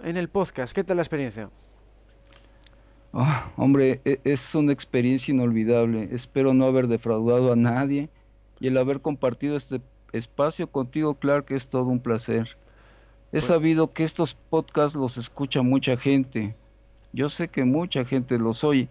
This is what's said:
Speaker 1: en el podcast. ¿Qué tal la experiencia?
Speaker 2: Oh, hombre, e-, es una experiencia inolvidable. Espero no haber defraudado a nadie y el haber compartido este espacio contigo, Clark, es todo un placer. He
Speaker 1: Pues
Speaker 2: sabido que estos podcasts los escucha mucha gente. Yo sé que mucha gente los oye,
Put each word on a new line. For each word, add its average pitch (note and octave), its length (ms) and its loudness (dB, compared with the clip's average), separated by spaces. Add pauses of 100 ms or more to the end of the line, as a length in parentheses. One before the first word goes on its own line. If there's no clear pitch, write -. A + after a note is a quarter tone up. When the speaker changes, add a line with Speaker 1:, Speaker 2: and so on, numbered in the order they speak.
Speaker 1:
en E3+ 140 -6
el F3 120 -4
podcast. D3+ 420 -4
¿Qué G3 120 -2
tal F#3 140 -2
la E3+ 40 2
experiencia? A#2 480 -6 (1600)
Speaker 2:
Oh, A#2+ 140 0 (320)
hombre, C3 480 4
e-, C#3 180 0
es C#3 300 -2
una D3 180 2
experiencia C3 600 0
inolvidable. A#2 800 2
Espero C3 420 0
no C3 120 4
haber C3 220 2
defraudado A#2 640 2
a A#2+ 40 4
nadie C#3 560 0 (480)
y C3 80 -4
el C3 100 0
haber C3+ 240 0
compartido C#3+ 540 -2
este C3+ 260 -6 (320)
espacio D3 560 -4
contigo, C#3+ 460 -2
Clark, C#3+ 340 0
es C3+ 200 -6
todo B2+ 160 -2
un B2 160 0
placer. A2+ 540 -2 (760)
He - 80 -4
Speaker 1:
Pues D3 80 -2
Speaker 2:
sabido D#3+ 480 2
que D#3+ 100 -2
estos D#3+ 320 -2
podcasts D3+ 600 0
los C3 220 -4
escucha C3 460 -4
mucha B2+ 340 2
gente. B2+ 580 0 (580)
Yo C3+ 160 -2
sé E3 180 -6
que C#3 160 -2
mucha C#3 420 0
gente B2+ 320 -2
los A2+ 260 -2
oye, C#3+ 280 2